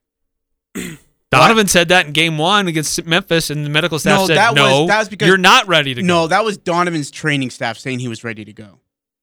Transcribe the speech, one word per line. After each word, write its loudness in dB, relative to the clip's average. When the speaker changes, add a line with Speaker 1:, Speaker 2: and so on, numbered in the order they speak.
Speaker 1:
<clears throat> -14
Donovan 4
said 0
that 2
in -12
game 0
one 0
against -6
Memphis, -2
and -6
the -6
medical -2
staff 2
Speaker 2:
No, 0
Speaker 1:
said, 2
Speaker 2:
that 2
was, 2
Speaker 1:
"No, 4
Speaker 2:
that 0
was -2
because -2
Speaker 1:
you're 6
not 4
ready 0
to -6
Speaker 2:
No, 2
Speaker 1:
go." -2
Speaker 2:
that 2
was -4
Donovan's -2
training -4
staff -8
saying -8
he -10
was -10
ready -12
to -20
go. -20